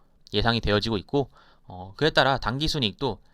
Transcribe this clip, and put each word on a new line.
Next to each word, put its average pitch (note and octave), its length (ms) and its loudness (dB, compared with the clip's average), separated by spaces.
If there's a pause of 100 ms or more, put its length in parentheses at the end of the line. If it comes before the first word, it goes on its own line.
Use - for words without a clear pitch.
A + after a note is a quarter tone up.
(340)
예상이 A2+ 260 2
되어지고 G#2 380 2
있고, C#3 320 -2 (360)
어, F#2 320 -16
그에 D3+ 120 2
따라 C3+ 300 2
당기순이익도 C3+ 840 -4 (120)